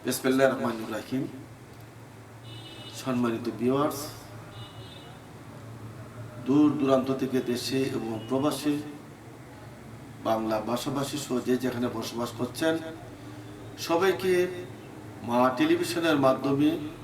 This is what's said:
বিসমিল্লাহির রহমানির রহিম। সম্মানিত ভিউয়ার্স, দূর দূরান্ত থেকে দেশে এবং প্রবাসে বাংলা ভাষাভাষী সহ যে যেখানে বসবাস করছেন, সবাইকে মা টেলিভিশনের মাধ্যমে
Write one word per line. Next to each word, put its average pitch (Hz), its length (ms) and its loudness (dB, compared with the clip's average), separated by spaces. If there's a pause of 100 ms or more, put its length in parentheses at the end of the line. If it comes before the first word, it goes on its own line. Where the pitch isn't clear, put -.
বিসমিল্লাহির 131 500 6
রহমানির 113 420 -2
রহিম। 110 280 -2 (1800)
সম্মানিত 120 440 0 (140)
ভিউয়ার্স, 135 400 2 (2500)
দূর 147 200 8 (120)
দূরান্ত 131 300 4 (120)
থেকে 127 180 2 (120)
দেশে 120 280 0 (180)
এবং 113 160 -4 (160)
প্রবাসে 147 440 2 (1500)
বাংলা 110 300 2 (120)
ভাষাভাষী 139 560 -2
সহ 127 100 -2 (120)
যে 127 160 6
যেখানে 120 240 0 (100)
বসবাস 117 320 -4 (100)
করছেন, 160 340 0 (1120)
সবাইকে 185 460 4 (960)
মা 120 120 4 (200)
টেলিভিশনের 165 640 4
মাধ্যমে 139 440 6 (340)